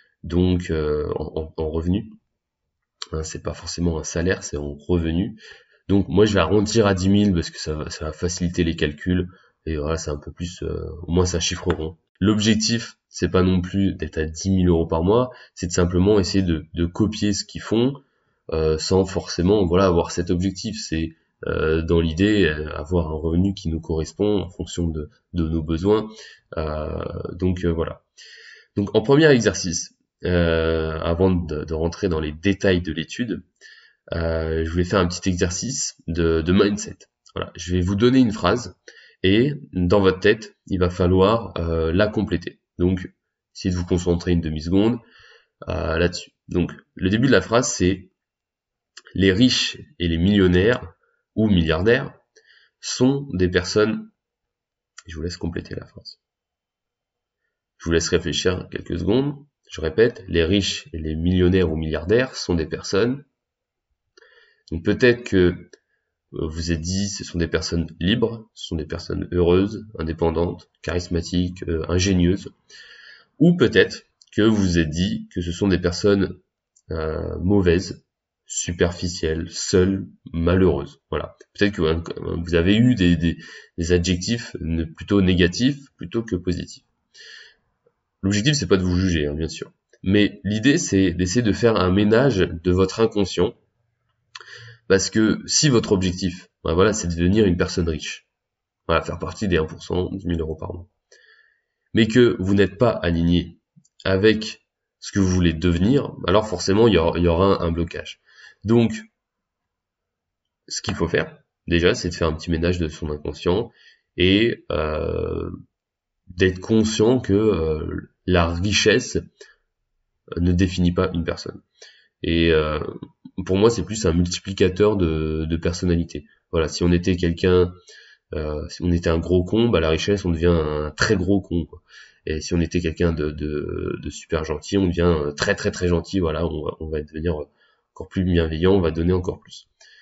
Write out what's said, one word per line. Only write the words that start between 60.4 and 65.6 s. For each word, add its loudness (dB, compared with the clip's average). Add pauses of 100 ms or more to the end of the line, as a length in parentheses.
riches -2
et -8
les -6
millionnaires 2
ou -4
milliardaires -2
sont -4
des -2
personnes... -2 (1500)
Donc -8
peut-être 2
que, -2 (1000)